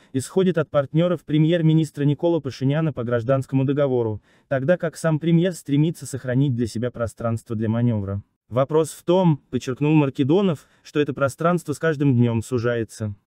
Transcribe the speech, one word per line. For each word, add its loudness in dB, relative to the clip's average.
исходит 0
от -2
партнеров 0
премьер-министра 2
Никола 0
Пашиняна -2
по -6
гражданскому 0
договору, 0
тогда 0
как -6
сам 0
премьер 2
стремится -2
сохранить -2
для -2
себя -4
пространство -6
для -2
маневра. -2
«Вопрос 0
в -20
том», 2
подчеркнул -2
Маркедонов, 2
«что -4
это -2
пространство -2
с -8
каждым 2
днем 2
сужается. -4